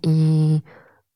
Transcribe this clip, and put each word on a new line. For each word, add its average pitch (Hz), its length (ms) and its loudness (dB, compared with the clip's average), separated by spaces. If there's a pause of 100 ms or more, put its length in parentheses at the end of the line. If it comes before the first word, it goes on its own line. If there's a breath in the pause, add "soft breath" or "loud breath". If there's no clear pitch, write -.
i, 156 560 0 (560 soft breath)